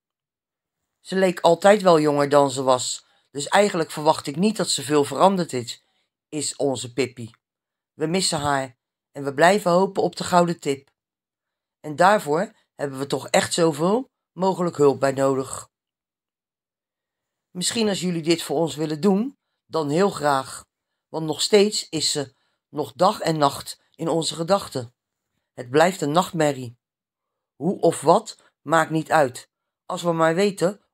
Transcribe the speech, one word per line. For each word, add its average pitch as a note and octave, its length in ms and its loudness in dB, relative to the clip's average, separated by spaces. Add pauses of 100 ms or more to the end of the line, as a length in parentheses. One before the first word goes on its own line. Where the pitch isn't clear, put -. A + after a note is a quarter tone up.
(1000)
Ze - 160 -8
leek F#3 240 2
altijd G3 420 6
wel E3+ 180 6
jonger C#3+ 280 2
dan C#3+ 220 6
ze C3 120 -4
was, B2+ 440 0 (240)
dus C#3+ 180 -10
eigenlijk F#3+ 420 0
verwacht D3+ 360 0
ik C#3+ 100 -6
niet G3+ 200 0
dat F3+ 120 -4
ze - 140 -4
veel C#3+ 220 2
veranderd E3 480 2
is, A#2+ 320 -8 (440)
is - 280 -8
onze B2+ 360 -4
Pippi. A#2+ 380 -6 (640)
We D#3 140 -6
missen F3 340 -2
haar C#3 380 -2 (340)
en C#3+ 120 -12
we C3+ 100 -6
blijven F3+ 360 4
hopen F#3+ 320 2
op F3 140 -2
de - 80 -8
gouden F3 360 2
tip. - 300 -8 (880)
En D3+ 160 -12
daarvoor F3+ 560 2 (220)
hebben C3+ 240 -8
we C#3 80 -6
toch C#3 220 -6
echt - 260 0
zoveel E3+ 560 0 (220)
mogelijk F3 440 -2
hulp C#3 240 4
bij C3+ 120 0
nodig. C3+ 580 -4 (1800)
Misschien G#3+ 380 -4
als F#3+ 120 -4
jullie E3+ 220 -4
dit E3 200 0
voor C#3+ 140 -6
ons D#3 180 -2
willen D3+ 260 -6
doen, G3+ 380 0 (280)
dan D3+ 220 -4
heel F3+ 220 2
graag. C#3 540 -2 (440)
Want D#3+ 180 -8
nog D3+ 160 -6
steeds G#3 460 2
is D3+ 220 -4
ze C#3 240 -6 (340)
nog C#3+ 240 -8
dag G3+ 280 2
en D#3+ 180 -2
nacht - 420 -2 (140)
in E3 140 -6
onze D3+ 260 -2
gedachten. D#3+ 560 -4 (640)
Het A#2+ 140 -14
blijft E3 300 2
een D3 120 -2
nachtmerrie. D3 640 -2 (760)
Hoe E3 260 -4
of - 200 2
wat, F3 360 0 (260)
maakt D#3 280 0
niet D#3 220 -4
uit. C#3 380 0 (360)
Als F3 160 -10
we E3+ 100 0
maar E3 220 2
weten G3 460 -2 (140)